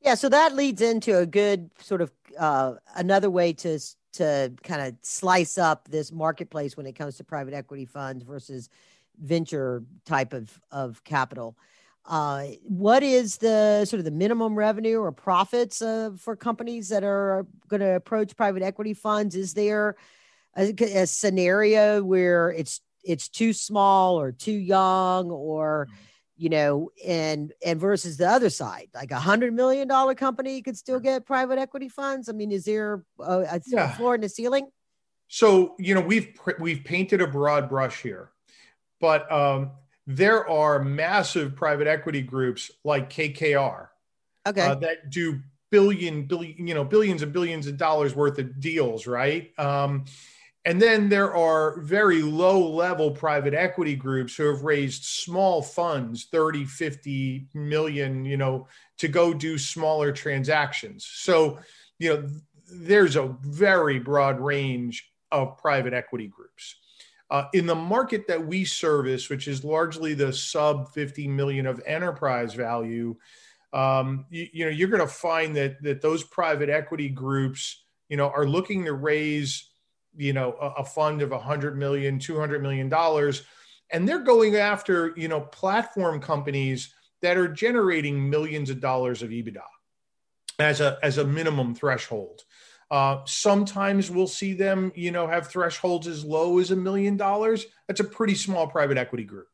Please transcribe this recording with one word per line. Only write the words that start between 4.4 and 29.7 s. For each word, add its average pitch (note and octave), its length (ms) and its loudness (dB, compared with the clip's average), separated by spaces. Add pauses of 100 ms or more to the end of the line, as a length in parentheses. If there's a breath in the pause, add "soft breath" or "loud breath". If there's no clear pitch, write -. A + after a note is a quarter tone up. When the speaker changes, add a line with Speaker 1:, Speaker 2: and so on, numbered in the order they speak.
Speaker 1:
kinda C3+ 380 -6
slice F3+ 560 0
up D#3+ 320 0
this D3+ 220 -4
marketplace D#3+ 680 -6
when C#3+ 100 -14
it C3+ 60 -14
comes D3 240 -12
to C3 60 -20
private C#3 300 -10
equity C#3 320 -14
funds C3 380 -12
versus C3 460 -16 (520 soft breath)
venture C#3 600 -2 (220)
type C3+ 280 -2
of, A2+ 260 -12 (120)
of C3 320 -10
capital. B2+ 540 -4 (480 soft breath)
Uh, D3 400 -4 (180)
what G#3+ 400 4
is B3+ 340 2
the G#3+ 480 4
sort G3+ 140 -4
of E3 60 -4
the D#3 60 -4
minimum G#3+ 440 0
revenue A3 440 0
or F#3 120 -2
profits, G3 680 0
uh, A3 360 -4
for A3 180 -8
companies A#3 540 -6
that G3+ 140 0
are G3 420 0 (220)
gonna G3 280 2
approach G#3 420 -2
private F#3+ 260 0
equity G#3 300 -4
funds? G#3 420 -2
Is F#3+ 180 -6
there G#3 440 0 (580 soft breath)
a, G3+ 180 2 (280)
a F3 60 4
scenario G#3 960 4
where F3+ 480 4
it's, E3 280 -6 (240)
it's E3+ 240 -4
too A3+ 240 0
small G3 680 4
or C3+ 120 -2
too E3 220 -6
young F#3 760 2
or, D3+ 580 -2
Speaker 2:
Mm-hmm. G#2 160 -20 (340 loud breath)
Speaker 1:
you D#3+ 120 -2
know, D3 400 2 (160)
and, D#3 480 -2 (120)
and E3 160 0
versus F3+ 340 -2
the E3+ 120 2
other A#3 220 4
side, A#2 460 -8
like, C3 160 -10
a B2+ 80 -2
hundred A3+ 340 2
million C4 360 2